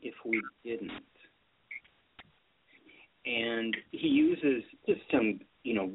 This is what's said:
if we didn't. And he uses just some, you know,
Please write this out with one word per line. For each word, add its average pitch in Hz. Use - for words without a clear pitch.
if 117
we -
didn't. 113
And 113
he -
uses 147
just 202
some, 110
you 113
know, 95